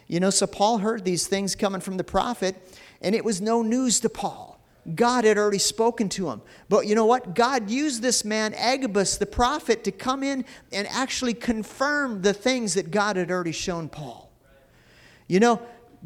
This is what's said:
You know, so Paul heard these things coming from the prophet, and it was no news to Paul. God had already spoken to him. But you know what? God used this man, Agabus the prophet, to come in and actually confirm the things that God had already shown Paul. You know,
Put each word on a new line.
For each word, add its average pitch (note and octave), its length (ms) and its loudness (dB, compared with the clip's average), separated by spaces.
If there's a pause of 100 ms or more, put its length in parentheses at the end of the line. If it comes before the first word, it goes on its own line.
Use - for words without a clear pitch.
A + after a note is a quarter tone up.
You E3+ 100 -2
know, F#3 120 2
so F#3+ 180 2
Paul G#3+ 300 2
heard G#3+ 260 -2
these F3 240 -2
things G3 260 -2
coming G3 260 -2
from F#3 180 -8
the F3 60 -2
prophet, F#3+ 520 -2 (440)
and F#3+ 140 0
it G3+ 100 -2
was G3 160 -2
no A3+ 220 0
news A#3 380 2
to A3+ 80 0
Paul. - 400 -8 (480)
God A#3+ 280 4
had G#3+ 140 6
already G#3 200 2
spoken A3+ 520 0
to F#3 180 -4
him. A2 140 -8 (260)
But G#3 200 4
you G#3 80 4
know A3 100 4
what? A#3 300 2
God A#3 340 2
used C4 320 -2
this A#3+ 220 0
man, G#3+ 300 -2
Agabus G#3+ 600 0
the G3 100 -2
prophet, A#3+ 580 0
to G3 80 -2
come C4+ 320 -4
in C#4 200 -4 (280)
and G3+ 160 -4
actually B3+ 460 -2
confirm A#3+ 880 -2
the G3+ 100 4
things A3+ 420 0
that E3+ 160 -2
God G#3 240 0
had F3+ 160 0
already F3+ 220 -2
shown E3+ 360 -6
Paul. C3+ 440 -16 (960)
You E3+ 100 4
know, A#3 240 4 (440)